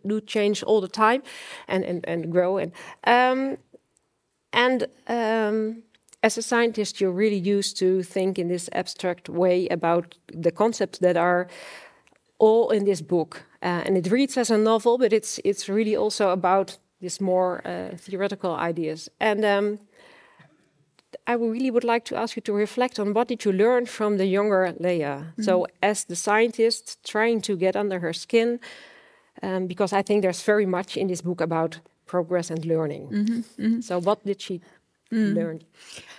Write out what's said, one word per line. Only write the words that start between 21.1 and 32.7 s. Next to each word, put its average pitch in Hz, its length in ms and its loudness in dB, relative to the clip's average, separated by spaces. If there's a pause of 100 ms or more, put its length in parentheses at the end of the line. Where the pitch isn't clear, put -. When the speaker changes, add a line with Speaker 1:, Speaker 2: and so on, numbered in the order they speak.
Speaker 1:
I 240 60 2
w-, 233 180 0
really 254 180 -2
would 240 140 2
like 233 220 0
to - 100 -6
ask 226 200 -4
you 220 60 -8
to 214 120 -4
reflect 214 460 -2
on 208 140 0
what 233 140 2
did 240 180 -4
you 208 60 2
learn 240 340 4
from 214 320 0
the 190 80 2
younger 190 560 2
Leia? 151 380 0
Speaker 2:
Mm-hmm. 165 240 -10
Speaker 1:
So 185 240 2 (160)
as 202 220 2
the 175 100 -8
scientist 226 880 0
trying 226 360 0
to 202 140 -2
get 185 200 2
under 202 240 -2
her 170 120 -4
skin, 233 480 0 (840)
um, 185 240 -2
because 180 260 -2
I 196 80 2
think 208 220 2
there's 180 180 0
very 208 240 2
much 185 320 -2
in 190 100 0
this 180 140 -4
book 175 200 -4
about 165 380 -2 (280)
progress 175 420 -2
and 160 160 -6
learning. 160 440 -2